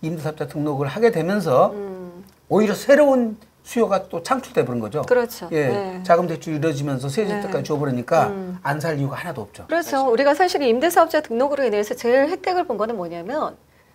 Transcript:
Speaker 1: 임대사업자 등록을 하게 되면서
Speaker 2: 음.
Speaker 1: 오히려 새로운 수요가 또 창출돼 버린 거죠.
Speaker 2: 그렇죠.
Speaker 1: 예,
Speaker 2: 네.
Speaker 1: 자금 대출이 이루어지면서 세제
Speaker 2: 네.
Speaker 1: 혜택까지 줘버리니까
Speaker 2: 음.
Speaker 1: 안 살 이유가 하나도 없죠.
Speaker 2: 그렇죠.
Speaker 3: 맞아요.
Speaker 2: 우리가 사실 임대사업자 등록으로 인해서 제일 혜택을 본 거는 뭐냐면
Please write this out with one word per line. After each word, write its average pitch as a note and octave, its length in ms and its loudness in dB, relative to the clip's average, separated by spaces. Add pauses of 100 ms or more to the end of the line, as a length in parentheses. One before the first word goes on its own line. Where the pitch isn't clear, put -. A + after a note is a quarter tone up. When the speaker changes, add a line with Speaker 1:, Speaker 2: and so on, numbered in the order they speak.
Speaker 1:
임대사업자 D#3 460 -6
등록을 C#3+ 400 -2
하게 A3 240 2
되면서 E3 600 2
Speaker 2:
음. F#3 540 -12 (240)
Speaker 1:
오히려 G3+ 240 4
새로운 C4 640 4 (260)
수요가 G3 460 0
또 E3+ 140 -8
창출돼 B3 420 0
버린 A#2+ 160 -4
거죠. A2 220 -4
Speaker 2:
그렇죠. A#3 480 0
Speaker 1:
예, D3+ 160 2
Speaker 2:
네. F#3 360 -2
Speaker 1:
자금 F3+ 220 4
대출이 D#3+ 320 -4
이루어지면서 C#3+ 520 -2
세제 G3+ 220 -2
Speaker 2:
네. G#3 60 -2
Speaker 1:
혜택까지 F#3 260 -4
줘버리니까 C#3 640 0
Speaker 2:
음. F3+ 340 -8
Speaker 1:
안 C#3+ 160 -2
살 D3+ 200 -4
이유가 C#3 160 -4
하나도 E3+ 240 -10
없죠. - 280 -14
Speaker 2:
그렇죠. D#4+ 300 -2
Speaker 3:
맞아요. C4+ 120 2
Speaker 2:
우리가 C#4 240 4
사실 D4+ 300 2
임대사업자 D#4 580 2
등록으로 C#4 420 -2
인해서 G#3 300 0
제일 B3+ 340 2
혜택을 F4+ 380 -2
본 F4+ 120 -6
거는 A3 200 -4
뭐냐면 F3 580 -6 (400)